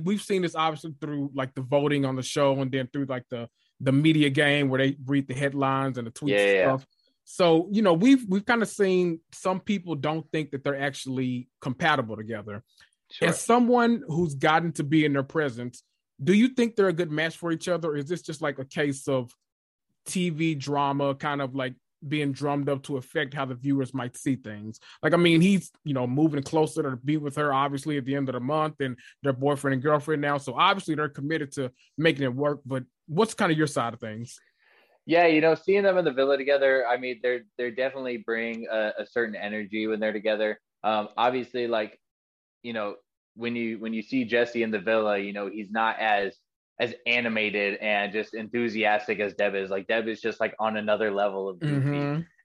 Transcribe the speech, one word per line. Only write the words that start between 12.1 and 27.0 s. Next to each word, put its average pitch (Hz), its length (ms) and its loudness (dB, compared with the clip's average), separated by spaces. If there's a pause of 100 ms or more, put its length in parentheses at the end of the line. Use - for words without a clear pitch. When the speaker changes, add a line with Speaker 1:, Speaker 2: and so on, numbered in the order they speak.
Speaker 1:
together. 107 480 -10 (480)
Speaker 2:
Sure. - 180 2
Speaker 1:
As 165 100 0
someone 233 680 4
who's 160 260 0
gotten 160 400 2
to 165 100 -4
be 151 220 4
in 143 80 2
their 139 100 0
presence, 123 600 -6 (380)
do 147 120 4
you 226 160 6
think 240 260 0
they're 196 120 4
a 180 60 2
good 160 180 -2
match 160 260 -2
for 170 140 -4
each 165 160 -4
other? 170 240 -2
Or 147 60 -4
is 143 100 -6
this 170 160 -4
just, 160 180 -12
like, 143 160 -2
a 135 80 -10
case 143 420 -4
of 131 240 -2 (760)
T 180 240 -2
V 160 240 0
drama 139 580 0
kind 143 260 -4
of, 131 140 -4
like, 127 220 -4 (300)
being 147 260 -2
drummed 143 360 -2
up 139 160 -2
to 143 140 -6
affect 139 380 -4
how 139 100 -4
the 131 80 -6
viewers 135 400 -2
might 127 240 -6
see 135 180 -2
things? 107 440 -12 (240)
Like, 156 100 4
I 170 40 6
mean, 170 220 6
he's, 185 320 4 (120)
you 143 100 -4
know, 127 140 0
moving 143 340 2
closer 156 400 0
to 135 160 -4
be 139 200 0